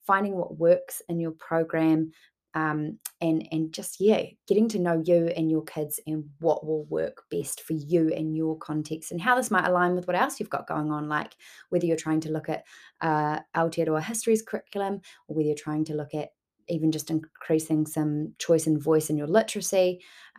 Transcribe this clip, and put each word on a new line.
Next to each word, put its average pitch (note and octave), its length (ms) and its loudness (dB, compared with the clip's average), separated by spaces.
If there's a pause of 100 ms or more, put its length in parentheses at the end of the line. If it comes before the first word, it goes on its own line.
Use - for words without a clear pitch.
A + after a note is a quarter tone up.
finding G3 300 0
what E3+ 220 -6
works E3+ 520 2
in E3+ 100 -2
your E3 120 -2
program, D#3+ 800 0 (440)
um, D#3 420 -2 (240)
and, D#3+ 300 0
and D#3+ 220 -2
just, - 260 -12
yeah, G#3 240 4 (240)
getting G#3+ 220 4
to G#3+ 100 -2
know E3+ 260 2
you E3+ 300 4
and D#3+ 160 2
your D#3 120 2
kids D3+ 440 -8
and D#3 180 -4 (140)
what D#3+ 260 0
will D#3 200 -2
work D#3 440 -4
best D#3+ 320 -6
for - 120 -6
you D#3+ 400 2
and D#3 220 -4
your D#3+ 220 -2
context D#3 540 -8
and E3+ 100 -6
how B3 140 4
this B3 160 -2
might F3 160 2
align F3+ 260 4
with F3+ 140 -2
what F3+ 80 0
else C4 240 0
you've G#3 100 -6
got - 180 -6
going D3+ 220 -2
on, D3+ 200 -4
like D3+ 260 -4 (340)
whether F3 160 0
you're E3 120 2
trying D#3+ 240 0
to D#3 100 -6
look D#3 180 -4
at, D#3 140 -4 (380)
uh, D3+ 380 0 (160)
Aotearoa D#3+ 460 2
History's A3 400 0
curriculum G3+ 600 -6 (260)
or D3 80 -6
whether D#3 120 2
you're D3+ 80 2
trying D3+ 300 -2
to D3+ 100 -8
look D3 180 -6
at D3+ 160 -6 (380)
even D#3+ 240 2
just D#3 200 -4
increasing D#3 720 0
some D3+ 540 -2
choice D#3+ 260 2
and D3+ 160 2
voice D#3 300 2
in D#3 60 0
your D3 100 -2
literacy. F#3 720 2 (380)